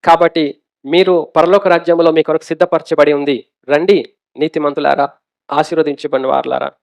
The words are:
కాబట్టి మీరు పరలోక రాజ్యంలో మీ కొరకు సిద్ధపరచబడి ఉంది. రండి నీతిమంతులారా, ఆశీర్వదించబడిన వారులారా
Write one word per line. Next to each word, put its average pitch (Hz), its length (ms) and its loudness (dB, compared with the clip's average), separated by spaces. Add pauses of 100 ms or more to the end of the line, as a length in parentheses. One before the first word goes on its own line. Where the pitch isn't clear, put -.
కాబట్టి 165 560 0 (260)
మీరు 175 500 0
పరలోక 185 320 2
రాజ్యంలో 170 420 2
మీ 156 120 2
కొరకు 156 220 -2
సిద్ధపరచబడి 156 680 0
ఉంది. 143 320 -2 (240)
రండి 165 440 0 (240)
నీతిమంతులారా, 143 720 -2 (440)
ఆశీర్వదించబడిన 143 720 -4
వారులారా 135 440 -4 (120)